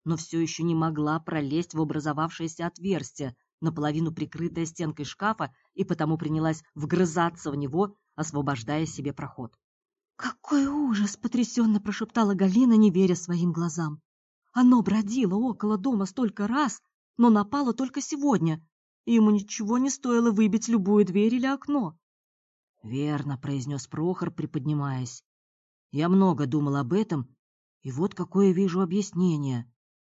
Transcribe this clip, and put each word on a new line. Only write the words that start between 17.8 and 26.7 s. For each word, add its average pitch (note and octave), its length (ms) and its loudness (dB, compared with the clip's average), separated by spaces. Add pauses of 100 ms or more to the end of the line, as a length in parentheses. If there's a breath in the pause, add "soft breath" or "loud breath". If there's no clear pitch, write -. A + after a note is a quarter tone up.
сегодня, G3+ 640 0 (380)
и A#3 100 0
ему A3 180 6
ничего G#3 460 -2
не C4+ 120 0
стоило A#3 420 0
выбить A3 380 2
любую G#3 360 4
дверь G#3 300 0
или B3+ 100 -2
окно». C4+ 520 -4 (840)
«Верно», — C#3 600 -4
произнес C#3 460 -6
Прохор, F3 440 -4
приподнимаясь. C#3 920 -6 (640)
«Я D3 160 0
много F3+ 380 4
думал C#3+ 320 0